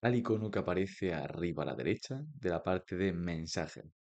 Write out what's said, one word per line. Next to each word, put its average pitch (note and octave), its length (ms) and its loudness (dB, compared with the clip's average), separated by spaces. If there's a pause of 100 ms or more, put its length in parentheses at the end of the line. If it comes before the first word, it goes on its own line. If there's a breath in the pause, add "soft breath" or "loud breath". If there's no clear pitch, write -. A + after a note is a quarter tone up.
al B2 160 4
icono A2 340 2
que G2+ 80 0
aparece F#2 560 0
arriba D#2+ 480 -2
a C#2+ 40 0
la C2+ 100 -2
derecha G2 440 -2 (140)
de - 160 -2
la E2+ 100 2
parte F#2+ 360 0
de F#2+ 160 4
mensajes. E2 720 -2 (180)